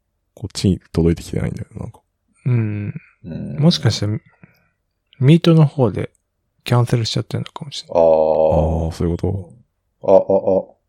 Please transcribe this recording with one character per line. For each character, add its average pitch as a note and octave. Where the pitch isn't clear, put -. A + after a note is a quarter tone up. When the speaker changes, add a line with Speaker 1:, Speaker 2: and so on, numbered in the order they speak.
Speaker 1:
こ -
っ -
ち -
に F2+
届 E2
い -
て -
き -
て -
な -
い -
ん -
だ -
よ、 -
な -
ん -
か。 -
Speaker 2:
う C3
ん。 G#2
Speaker 3:
う -
ん。 D#2+
Speaker 2:
も D#3
し -
か A#2
し -
て、 G2+
ミ C#3+
ー -
ト E3+
の D#3+
方 C3
で -
キ -
ャ B2
ン A#2
セ B2
ル A2+
し -
ち -
ゃ A2+
っ -
て -
る A2+
の -
か -
も D3
し -
れ -
な -
い。 -
Speaker 3:
あ E2+
ー。 E2
Speaker 1:
あ D#2+
ー、 -
そ F2+
う E2+
い E2+
う E2+
こ F#2
と？ -
Speaker 3:
あ、 G2+
あ、 F#2+
あ。 F#2+